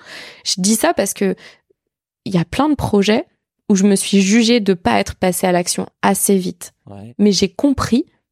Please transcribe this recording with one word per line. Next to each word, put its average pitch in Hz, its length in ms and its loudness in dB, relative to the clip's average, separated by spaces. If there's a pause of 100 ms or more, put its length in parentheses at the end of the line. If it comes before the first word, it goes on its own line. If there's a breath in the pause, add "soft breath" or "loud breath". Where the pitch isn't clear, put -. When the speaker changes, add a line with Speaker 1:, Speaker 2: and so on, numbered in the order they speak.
(440 loud breath)
Speaker 1:
Je - 140 -4
dis 196 180 0
ça 311 180 0
parce 202 200 -2
que 190 220 -2 (880 loud breath)
il 196 80 -10
y 175 40 2
a 165 80 0
plein 294 240 -2
de 285 60 2
projets 208 500 0 (440)
où 202 60 4
je 185 80 2
me 202 120 4
suis 196 260 2
jugée 226 380 4
de 190 140 0
pas 202 260 0
être - 160 -6
passée 185 320 -2
à 180 40 2
l'action 175 360 -2 (140)
assez 196 360 2
vite. - 360 -6 (160)
Speaker 2:
Ouais. 101 280 -18
Speaker 1:
Mais 208 140 4
j'ai 185 180 0
compris - 560 0 (260)